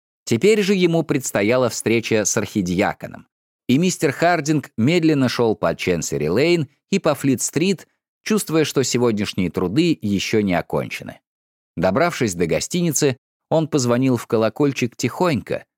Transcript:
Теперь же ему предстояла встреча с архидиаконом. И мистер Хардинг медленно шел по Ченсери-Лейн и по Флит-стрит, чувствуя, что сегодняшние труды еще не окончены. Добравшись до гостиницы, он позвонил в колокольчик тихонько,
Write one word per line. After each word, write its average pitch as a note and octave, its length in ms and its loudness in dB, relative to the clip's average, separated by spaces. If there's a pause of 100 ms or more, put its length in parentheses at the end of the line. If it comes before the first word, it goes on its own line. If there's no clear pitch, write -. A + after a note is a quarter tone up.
(300)
Теперь G#3 320 4
же G3+ 140 2
ему E3+ 260 2
предстояла B2+ 680 0
встреча A2 540 0
с - 140 0
архидиаконом. F2+ 880 -2 (420)
И B2+ 120 2
мистер E3 320 0
Хардинг D#3+ 680 0
медленно D3 500 2
шел A2+ 280 2
по E2+ 180 0
Ченсери-Лейн F2+ 960 0 (240)
и G3 80 2
по D3+ 160 0
Флит-стрит, D3 720 -2 (340)
чувствуя, D#3+ 420 0
что C#3 200 0
сегодняшние G#2+ 680 0
труды G#2+ 500 0
еще G2+ 420 0
не G2 120 0
окончены. - 680 -6 (540)
Добравшись G#2 600 0
до F2 100 0
гостиницы, C3+ 720 -2 (320)
он D#3 180 0
позвонил B2+ 500 0
в - 100 -8
колокольчик A#2 680 0
тихонько, B2+ 680 -4 (120)